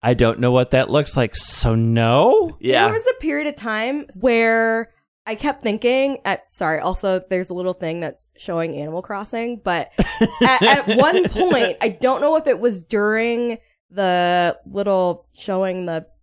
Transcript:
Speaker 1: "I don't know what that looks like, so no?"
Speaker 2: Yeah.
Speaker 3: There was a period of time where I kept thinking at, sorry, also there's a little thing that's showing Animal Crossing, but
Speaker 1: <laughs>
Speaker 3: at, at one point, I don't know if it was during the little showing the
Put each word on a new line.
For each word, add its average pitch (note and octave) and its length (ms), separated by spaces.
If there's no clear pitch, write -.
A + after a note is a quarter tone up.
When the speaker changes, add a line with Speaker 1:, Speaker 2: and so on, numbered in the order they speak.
Speaker 1:
"I B2 140
don't A2+ 240
know B2 120
what B2+ 200
that - 180
looks D3 260
like, B2 200
so - 400
no?" A#2+ 840
Speaker 2:
Yeah. - 260
Speaker 3:
There G#4+ 80
was A4+ 140
a B4+ 140
period D4+ 240
of D4 100
time A#3 520
where A3+ 720
I A3 80
kept C#4+ 260
thinking B3+ 640
at, - 260
sorry, D#3+ 280
also F#3 400
there's F#3 220
a - 20
little F3+ 200
thing E3+ 260
that's - 380
showing E3 380
Animal D#3 280
Crossing, A3+ 600
but C4 280
Speaker 1:
<laughs> - 240
Speaker 3:
at, B3+ 220
at A#3 340
one E4 320
point, C#4+ 500
I A#3 100
don't B3 320
know D4+ 160
if D#4 100
it A#3 120
was G3+ 240
during A3+ 760
the F3+ 760
little F#3+ 680
showing F#3 500
the E3 220